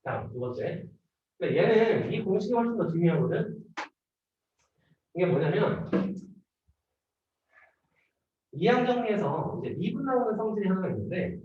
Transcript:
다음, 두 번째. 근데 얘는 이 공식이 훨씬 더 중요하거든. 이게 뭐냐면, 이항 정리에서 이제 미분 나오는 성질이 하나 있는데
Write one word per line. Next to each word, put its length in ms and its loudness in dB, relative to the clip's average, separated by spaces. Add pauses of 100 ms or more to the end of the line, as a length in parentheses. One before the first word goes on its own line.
다음, 280 -6
두 80 -10
번째. 480 -6 (520)
근데 180 0
얘는 560 4
이 100 -2
공식이 300 0
훨씬 240 0
더 100 0
중요하거든. 800 0 (1500)
이게 120 2
뭐냐면, 640 2 (2500)
이항 340 4
정리에서 800 0
이제 100 -6
미분 300 -4
나오는 320 0
성질이 320 -2
하나 220 0
있는데 540 -6